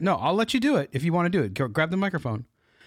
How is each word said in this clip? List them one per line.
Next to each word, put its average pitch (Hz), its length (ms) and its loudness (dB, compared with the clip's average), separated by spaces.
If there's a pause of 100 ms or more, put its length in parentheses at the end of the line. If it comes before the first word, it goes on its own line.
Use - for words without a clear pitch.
no, 175 140 2
I'll 147 180 0
let 226 200 0
you 262 60 0
do 269 160 2
it 147 160 0
if 135 120 -2
you 165 100 2
wanna 175 160 2
do 180 120 2
it. 101 120 -2
Go, 127 160 -2
grab 156 220 0
the 180 40 0
microphone. 160 500 -2 (420)